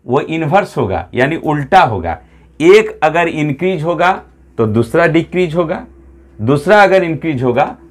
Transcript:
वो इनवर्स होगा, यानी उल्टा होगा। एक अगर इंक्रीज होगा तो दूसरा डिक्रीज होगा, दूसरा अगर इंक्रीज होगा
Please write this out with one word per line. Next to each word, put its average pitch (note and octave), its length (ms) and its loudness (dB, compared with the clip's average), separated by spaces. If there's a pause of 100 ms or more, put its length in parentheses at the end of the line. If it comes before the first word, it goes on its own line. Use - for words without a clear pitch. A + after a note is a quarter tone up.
वो C3 160 0
इनवर्स D#3+ 560 -2
होगा, F#2 360 -4
यानी C#3 220 0
उल्टा D3+ 460 0
होगा। F#2+ 360 -2 (420)
एक G#3 440 4
अगर E3 240 0
इंक्रीज D#3 560 -4
होगा E3+ 280 0 (460)
तो A2+ 100 0
दूसरा A#2 400 0
डिक्रीज E3 480 -2
होगा, F3 300 -4 (560)
दूसरा D3 420 2
अगर F#3+ 200 4
इंक्रीज D#3 400 -4
होगा B2+ 220 0 (260)